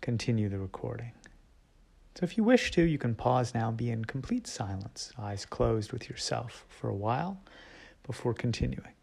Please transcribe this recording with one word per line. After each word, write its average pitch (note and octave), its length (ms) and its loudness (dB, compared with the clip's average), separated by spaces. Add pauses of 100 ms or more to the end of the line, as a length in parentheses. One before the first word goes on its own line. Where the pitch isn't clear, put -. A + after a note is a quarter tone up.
continue A2+ 480 0
the G2 100 -4
recording. A#2 520 -8 (1040)
So - 80 -2
if E3+ 120 -2
you A3+ 80 4
wish A#3+ 280 6
to, F3+ 100 6
you E3 160 6
can B2 160 0
pause B2 400 2
now, A2+ 160 2
be A#2 220 -2
in A2+ 120 -2
complete C3+ 440 -4
silence, G2 720 -8
eyes G2+ 260 -6
closed A2+ 480 0
with - 160 -10
yourself - 580 -6
for - 220 -8
a G2+ 60 -2
while C#3 440 -2 (640)
before - 300 -2
continuing. B2 680 -2